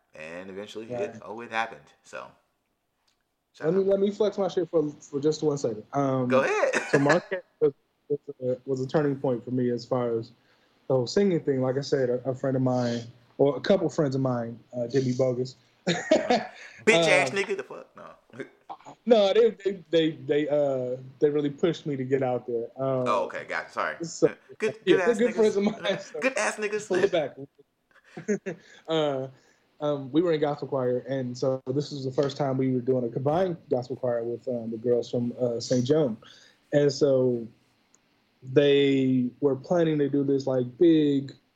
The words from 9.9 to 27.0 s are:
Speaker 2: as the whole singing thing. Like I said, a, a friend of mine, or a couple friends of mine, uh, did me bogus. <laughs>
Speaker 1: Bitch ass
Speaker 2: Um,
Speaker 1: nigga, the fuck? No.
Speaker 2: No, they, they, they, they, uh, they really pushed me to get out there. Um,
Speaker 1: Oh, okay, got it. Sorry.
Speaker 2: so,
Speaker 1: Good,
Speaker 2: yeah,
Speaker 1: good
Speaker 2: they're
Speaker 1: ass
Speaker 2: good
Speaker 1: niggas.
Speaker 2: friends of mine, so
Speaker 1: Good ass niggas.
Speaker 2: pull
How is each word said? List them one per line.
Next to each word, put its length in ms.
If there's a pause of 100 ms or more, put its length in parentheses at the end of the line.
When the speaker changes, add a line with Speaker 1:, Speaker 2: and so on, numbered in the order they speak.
Speaker 2:
as 140 (560)
the 80
whole 120
singing 340
thing. 200
Like 160
I 40
said, 280
a, 60 (120)
a 60
friend 220
of 80
mine, 380 (360)
or 180
a 60
couple 280
friends 260
of 60
mine, 380 (160)
uh, 120
did 180
me 100
bogus. 400 (160)
<laughs> 160
Speaker 1:
Bitch 600 (420)
ass 400
Speaker 2:
Um, 80
Speaker 1:
nigga, 180
the 80
fuck? 320
No. 100 (1000)
Speaker 2:
No, 280
they, 180 (120)
they, 280
they, 200 (140)
they, 240
uh, 480 (220)
they 100
really 220
pushed 340
me 100
to 80
get 200
out 240
there. 160 (140)
Um, 300
Speaker 1:
Oh, 180
okay, 220
got 200
it. 40
Sorry. 320
Speaker 2:
so, 260 (280)
Speaker 1:
Good, 260
Speaker 2:
yeah, 140
Speaker 1:
good 20
Speaker 2:
they're 120
Speaker 1:
ass 80
Speaker 2:
good 120
Speaker 1:
niggas. 40
Speaker 2:
friends 220
of 60
mine, 360
so 200
Speaker 1:
Good 180
ass 180
niggas. 320
Speaker 2:
pull 160